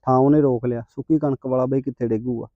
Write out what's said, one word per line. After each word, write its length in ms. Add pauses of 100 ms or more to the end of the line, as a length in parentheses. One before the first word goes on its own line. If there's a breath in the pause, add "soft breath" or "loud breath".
ਥਾਂ 160
ਉਹਨੇ 220
ਰੋਕ 260
ਲਿਆ, 240
ਸੁੱਕੀ 280
ਕਣਕ 280
ਵਾਲਾ 200
ਬਾਈ 160
ਕਿੱਥੇ 260
ਡੇਗੂਗਾ? 480